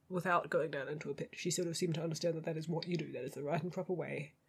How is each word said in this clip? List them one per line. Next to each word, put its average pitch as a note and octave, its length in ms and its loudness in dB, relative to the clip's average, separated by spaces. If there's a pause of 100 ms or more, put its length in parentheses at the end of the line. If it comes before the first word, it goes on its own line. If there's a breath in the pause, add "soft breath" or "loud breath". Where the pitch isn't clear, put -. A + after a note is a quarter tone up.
without F3 420 2
going D#3 200 4
down C#3 180 -2
into D3+ 220 -4
a C#3 40 -2
pit. - 200 -4
She - 160 -2
sort F3 180 2
of E3 80 -2
seemed E3+ 180 2
to E3 80 2
understand E3 340 2
that D#3 100 -4
that E3 100 0
is D#3+ 120 -2
what E3 200 -2
you F3 80 2
do, C#3+ 160 -2
that B2 120 -4
is - 100 -6
the C#3 100 -6
right D3+ 180 2
and F3 100 -2
proper F#3+ 200 -2
way. C#3+ 400 -2 (160)